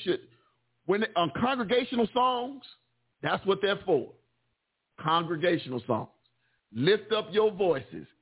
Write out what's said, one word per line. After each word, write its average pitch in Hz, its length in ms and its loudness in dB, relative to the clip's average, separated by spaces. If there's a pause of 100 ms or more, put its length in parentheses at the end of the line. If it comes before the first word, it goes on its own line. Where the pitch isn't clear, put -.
should, 170 160 -2 (680)
when, 202 180 0 (120)
on 170 240 0
congregational 247 720 0
songs, 254 500 0 (600)
that's 165 240 -2
what 196 160 2
they're 196 220 0
for. 160 260 2 (880)
Congregational 160 840 0
songs. 113 220 -2 (680)
Lift 190 380 2
up 214 200 -2
your 214 180 4
voices 170 560 -2 (160)